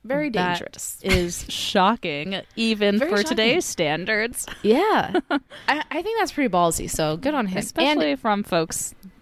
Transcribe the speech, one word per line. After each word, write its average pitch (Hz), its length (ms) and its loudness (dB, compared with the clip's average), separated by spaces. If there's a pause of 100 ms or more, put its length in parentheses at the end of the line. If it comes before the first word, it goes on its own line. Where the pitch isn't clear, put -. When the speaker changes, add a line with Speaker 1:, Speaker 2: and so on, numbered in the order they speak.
Speaker 1:
Very 285 280 -2
Speaker 2:
That 180 300 0
Speaker 1:
dangerous. - 420 -12
Speaker 2:
is 180 480 0
shocking, 185 920 0 (160)
even 208 420 2
Speaker 1:
Very 285 120 2
Speaker 2:
for 403 80 2
Speaker 1:
shocking. 208 100 2
Speaker 2:
today's 247 380 2
standards. 208 800 -2 (160)
Speaker 1:
Yeah. 320 640 4
Speaker 2:
<laughs> - 60 -20 (380)
Speaker 1:
I, 294 220 0
I 302 120 -4
think 440 160 -2
that's 370 140 0
pretty 277 160 0
ballsy, 175 400 2
so 156 300 -2
good 269 160 -2
on 240 120 0
him. 185 120 -4
And 214 80 -4
Speaker 2:
Especially 294 500 0
from 208 260 -2
folks - 520 -4 (280)